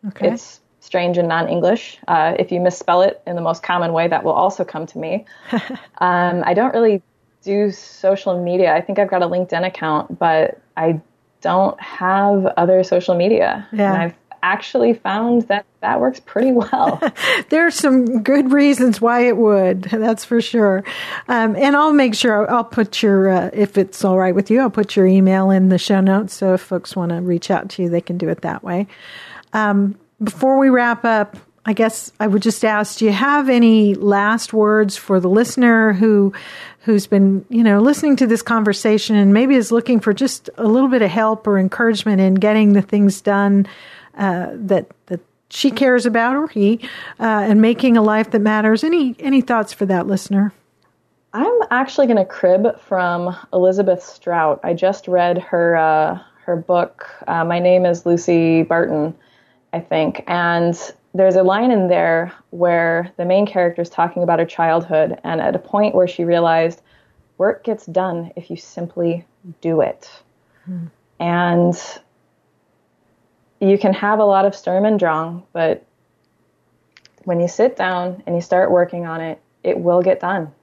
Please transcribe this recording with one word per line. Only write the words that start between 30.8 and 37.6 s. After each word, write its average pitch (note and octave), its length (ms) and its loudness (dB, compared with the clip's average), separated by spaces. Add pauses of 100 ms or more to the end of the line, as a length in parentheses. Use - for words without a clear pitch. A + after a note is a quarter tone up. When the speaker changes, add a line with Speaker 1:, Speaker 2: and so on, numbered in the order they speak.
Speaker 1:
up, A3 320 0 (300)
I A3 80 0
guess A#3 440 -2
I G#3+ 80 -2
would G3+ 160 0
just A3 220 -2
ask, G#3+ 340 -2
do A3+ 60 -2
you G#3 80 4
have C4+ 360 0
any A3+ 460 4
last G3+ 580 0
words G#3+ 440 2
for F#3+ 240 0
the F3+ 80 -2
listener A3+ 640 2
who, G3+ 400 2 (480)
who's G#3 260 0
been, G3 440 2
you A#3 120 0